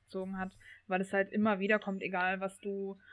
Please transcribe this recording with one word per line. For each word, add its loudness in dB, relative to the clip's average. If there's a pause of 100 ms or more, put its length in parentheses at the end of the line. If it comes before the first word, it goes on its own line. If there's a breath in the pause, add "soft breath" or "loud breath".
gezogen -6
hat, -4 (360 soft breath)
weil 2
es -2
halt 2
immer 4
wieder 4
kommt, -4
egal 0
was -4
du, -6 (160 soft breath)